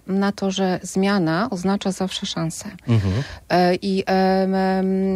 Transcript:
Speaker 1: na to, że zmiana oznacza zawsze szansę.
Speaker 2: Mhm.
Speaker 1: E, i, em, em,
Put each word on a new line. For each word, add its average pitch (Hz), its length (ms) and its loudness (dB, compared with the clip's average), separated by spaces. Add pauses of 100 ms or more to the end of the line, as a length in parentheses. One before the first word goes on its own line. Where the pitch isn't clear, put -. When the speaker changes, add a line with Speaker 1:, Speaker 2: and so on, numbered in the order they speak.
Speaker 1:
na 196 260 0
to, 196 180 -2
że 190 320 -2
zmiana 190 680 0
oznacza 196 420 -2
zawsze 190 340 -4
szansę. - 380 -6 (240)
Speaker 2:
Mhm. 101 240 2 (360)
Speaker 1:
E, 180 260 4
i, 190 320 -2
em, 190 480 2
em, 190 320 2 (300)